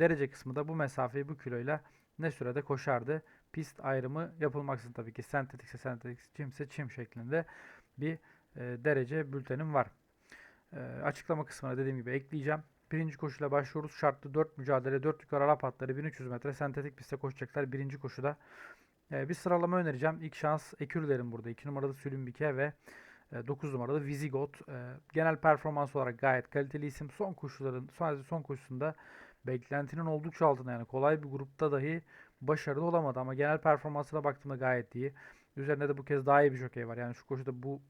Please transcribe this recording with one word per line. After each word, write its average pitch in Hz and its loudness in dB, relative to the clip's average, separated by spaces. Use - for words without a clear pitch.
Derece 156 6
kısmı 131 -10
da 147 -2
bu 160 -4
mesafeyi 139 -2
bu 151 -8
kiloyla 127 -4
ne 160 0
sürede 135 -2
koşardı? 139 0
Pist - -8
ayrımı 135 -2
yapılmaksızın 135 -2
tabii 117 -8
ki 120 -10
sentetikse 135 -4
sentetik, 123 -8
çimse 139 -8
çim 139 -6
şeklinde 123 -4
bir, 156 -2
e, 123 -8
derece 143 2
bültenim 139 -4
var. 127 4
E, 165 -12
açıklama 143 -2
kısmına 131 -6
dediğim 135 0
gibi 123 -6
ekleyeceğim. 143 -2
Birinci 160 -2
koşuyla 147 -4
başlıyoruz. 143 0
Şartlı 139 0
dört 156 2
mücadele, 135 2
dört 151 0
yukarı 139 2
Arap 147 6
atları, 135 -4
bin 147 -4
üç 151 -8
yüz 127 -8
metre 123 -4
sentetik 139 -4
pistte - -8
koşacaklar 131 -4
birinci 139 -4
koşuda. 139 -4
E, 139 -2
bir 170 -2
sıralama 175 2
önereceğim. 160 0
İlk 160 -8
şans 151 0
Ekürlerin 139 0
burada. 113 -8
İki 117 -10
numaralı 139 -2
Sülümbike 135 -2
ve, 143 0
e, 117 -8
dokuz 143 -4
numaralı 135 0
Visigoth. 139 -4
E, 127 -10
genel 160 4
performans 147 4
olarak 123 0
gayet 127 4
kaliteli 143 -2
isim. 143 -8
Son 196 -4
koşuların, 131 -6
sadece 151 -2
son 160 -4
koşusunda 139 -4
beklentinin 139 -2
oldukça 160 2
altında, 127 4
yani 117 -4
kolay 143 4
bir 147 -8
grupta 135 -2
dahi 151 0
başarılı 147 0
olamadı 156 2
ama 131 -4
genel 147 2
performansına 147 2
baktığımda 139 -2
gayet 127 2
iyi. 135 -4
Üzerinde 143 0
de 139 0
bu 139 -10
kez 139 2
daha 143 10
iyi 143 8
bir 131 -4
jokey 123 -6
var. 117 -8
Yani 120 -4
şu - -16
koşuda 131 -4
bu 139 -6